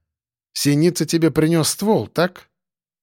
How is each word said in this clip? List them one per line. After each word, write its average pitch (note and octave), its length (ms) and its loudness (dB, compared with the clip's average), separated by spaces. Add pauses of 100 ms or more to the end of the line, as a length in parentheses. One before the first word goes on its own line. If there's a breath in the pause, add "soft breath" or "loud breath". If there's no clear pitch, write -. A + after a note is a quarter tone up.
(540)
"Синица D3+ 520 0
тебе D#3+ 260 0
принес D#3 380 0
ствол, G3 380 -2
так? - 420 -6 (540)